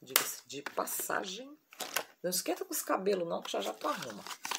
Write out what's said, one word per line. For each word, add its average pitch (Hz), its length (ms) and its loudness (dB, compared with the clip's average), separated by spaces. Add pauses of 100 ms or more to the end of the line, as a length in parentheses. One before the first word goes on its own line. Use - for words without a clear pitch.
Diga-se - 460 4
de 139 140 -6
passagem. - 960 -2 (640)
Não 175 80 0
esquenta 339 360 0
com - 60 -10
os 302 100 0
cabelos, 185 460 2
não, 190 140 0
que - 100 -6
já 208 100 2
já 214 120 0
tu - 140 -4
arruma. 214 360 -2 (360)